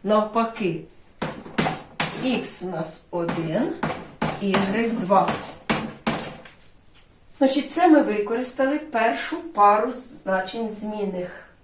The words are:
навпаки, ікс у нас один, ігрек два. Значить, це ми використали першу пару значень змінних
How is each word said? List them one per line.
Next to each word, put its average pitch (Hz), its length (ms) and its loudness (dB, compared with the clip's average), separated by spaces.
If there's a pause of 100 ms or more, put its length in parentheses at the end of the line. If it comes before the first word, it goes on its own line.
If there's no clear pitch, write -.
навпаки, 208 760 0 (1400)
ікс 240 400 0
у 180 40 -6
нас 165 340 -6 (100)
один, 170 640 -2 (680)
ігрек 202 520 2
два. 185 360 4 (2000)
Значить, 269 340 4
це 349 160 4
ми 302 140 10
використали 247 760 0
першу 240 580 0
пару 214 540 4 (320)
значень 214 460 -2
змінних 202 760 -6 (180)